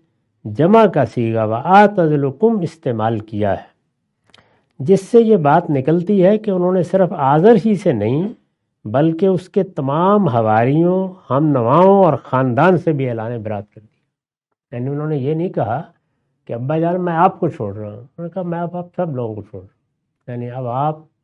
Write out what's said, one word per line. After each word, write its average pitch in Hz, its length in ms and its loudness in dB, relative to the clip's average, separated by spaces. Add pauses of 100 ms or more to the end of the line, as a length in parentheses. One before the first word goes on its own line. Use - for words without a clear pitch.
(440)
جمع 175 420 4
کا 147 180 0
صیغہ 113 420 -2
و 110 80 -2
آتذلکم 175 1080 2
استعمال 113 580 -4
کیا 101 320 -4
ہے، - 160 -8 (1120)
جس 185 240 2
سے 233 160 4
یہ 220 220 4
بات 156 280 2
نکلتی 170 540 0
ہے 214 140 4
کہ 214 120 -6
انہوں 180 220 0
نے 185 120 0
صرف 190 280 0 (140)
آزر 165 380 6
ہی 220 120 2
سے 165 180 0
نہیں، 135 340 -2 (560)
بلکہ 160 420 0
اس 190 220 -2
کے 202 140 -2 (120)
تمام 175 540 2
حواریوں، 123 680 2 (320)
ہم 143 180 0
نواؤں 160 560 4
اور 156 180 2
خاندان 131 560 0
سے 165 140 -2
بھی 135 160 -4
اعلان 117 340 -8
برات 104 320 -10
کر 110 60 -20
دیا۔ - 960 -20
یعنی 123 140 -6
انہوں 147 180 -6
نے 156 80 -4
یہ 139 180 -4
نہیں 175 180 -4
کہا 131 300 -4 (640)
کہ 123 40 -8
ابا 131 260 -4
جان 175 260 -2
میں 175 100 -4
آپ 180 260 2
کو 170 80 -2
چھوڑ 101 260 -8
رہا 107 140 -12
ہوں، 104 80 -16
انہوں 151 300 -18
نے - 20 -10
کہا 180 160 -10
میں 170 160 -6
اب 175 160 -8
آپ 175 200 -14
سب 175 200 -6
لوگوں 117 180 -6
کو 104 80 -14
چھوڑ - 180 -18
رہا 95 80 -20
ہوں، - 640 -20
یعنی 120 180 -10
اب 127 180 -10
آپ، 147 300 -4 (260)